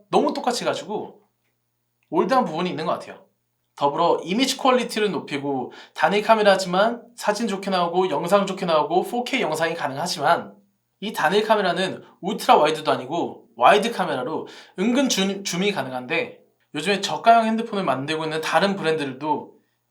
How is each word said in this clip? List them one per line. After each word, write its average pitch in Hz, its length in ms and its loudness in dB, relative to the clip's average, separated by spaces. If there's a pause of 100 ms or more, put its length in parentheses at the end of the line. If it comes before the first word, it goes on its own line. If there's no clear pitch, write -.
너무 269 240 2
똑같이 247 320 -4
가지고 160 560 -6 (880)
올드한 202 360 2
부분이 170 260 -4
있는 151 140 -6
것 156 80 -2
같아요. - 340 -12 (480)
더불어 156 480 2
이미지 220 340 0
퀄리티를 220 540 2
높이고 139 600 -4 (220)
단일 196 300 2
카메라지만 202 800 4 (120)
사진 214 320 -2
좋게 196 220 -4
나오고 180 400 0
영상 175 380 2
좋게 185 180 -6
나오고 160 380 2
포케이 240 380 -4
영상이 165 340 -2
가능하지만 156 800 -2 (440)
이 202 140 -8
단일 185 300 2
카메라는 185 600 0 (180)
울트라 214 360 2
와이드도 151 340 2
아니고 127 560 -6 (100)
와이드 135 340 4
카메라로 156 560 -4 (320)
은근 240 300 2
줌, 196 340 -2
줌이 190 280 -2
가능한데 127 680 -6 (360)
요즘에 190 260 -2
저가형 226 440 4
핸드폰을 220 380 -2
만들고 151 400 -2
있는 156 160 -4
다른 175 360 0
브랜드들도 147 800 -4 (360)